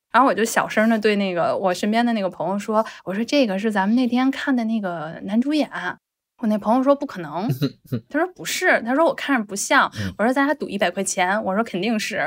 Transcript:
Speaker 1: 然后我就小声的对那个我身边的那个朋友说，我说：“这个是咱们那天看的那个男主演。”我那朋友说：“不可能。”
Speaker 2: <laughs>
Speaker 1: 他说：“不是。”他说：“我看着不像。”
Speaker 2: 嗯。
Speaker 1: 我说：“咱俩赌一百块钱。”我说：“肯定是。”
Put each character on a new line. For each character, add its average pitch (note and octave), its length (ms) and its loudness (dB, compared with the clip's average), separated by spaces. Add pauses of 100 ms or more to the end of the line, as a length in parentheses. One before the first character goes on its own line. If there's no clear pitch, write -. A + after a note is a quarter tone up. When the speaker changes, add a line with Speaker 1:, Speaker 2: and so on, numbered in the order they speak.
(120)
Speaker 1:
然 A#3 100 6
后 C#4 60 6
我 G3+ 60 2
就 G#3 100 0
小 F3 240 0
声 A3 220 2
的 A3+ 80 2
对 G#3+ 180 2
那 G3 160 0
个 C#3 240 0
我 F3+ 160 0
身 G#3 180 -2
边 A3+ 140 2
的 A#3+ 80 0
那 A3 80 -2
个 F#3+ 80 -2
朋 F3 220 -4
友 G3+ 80 -2
说， A3 260 0 (220)
我 F#3 80 -6
说 A3+ 100 -2
：“这 C#4+ 220 2
个 G3 120 -2
是 A3 140 -2
咱 F#3+ 140 2
们 A3+ 100 4
那 B3+ 100 4
天 B3+ 240 2
看 C4+ 240 -2
的 A#3+ 100 0
那 A3+ 140 0
个 E3+ 440 -6
男 G3 180 0
主 C#4+ 140 0
演。” C#4+ 160 0 (720)
我 A3+ 60 0
那 G#3+ 100 2
朋 G#3+ 180 2
友 C4+ 60 2
说 C#4 120 6
：“不 C#4+ 120 -4
可 F3+ 160 -10
能。” E3 260 -6 (400)
Speaker 2:
<laughs> - 220 -6
Speaker 1:
他 C#4+ 80 -2
说 F4 180 0
：“不 - 80 -14
是。” D4+ 400 2
他 A#3+ 100 -2
说 D#4+ 140 4
：“我 C4+ 60 0
看 C#4 240 -2
着 G#3+ 80 -2
不 G3 100 -10
像。” A#3 400 2
Speaker 2:
嗯。 G#2 220 -4
Speaker 1:
我 G3+ 60 0
说 B3 100 2
：“咱 C#4 100 2
俩 D4 80 0
赌 - 160 -8
一 G3+ 80 -6
百 F#3 140 0
块 G3 120 -4
钱。” F#3+ 420 0
我 F#3+ 100 -2
说 G#3+ 100 2
：“肯 G3 160 -6
定 A3 180 0
是。” G3+ 180 -6 (100)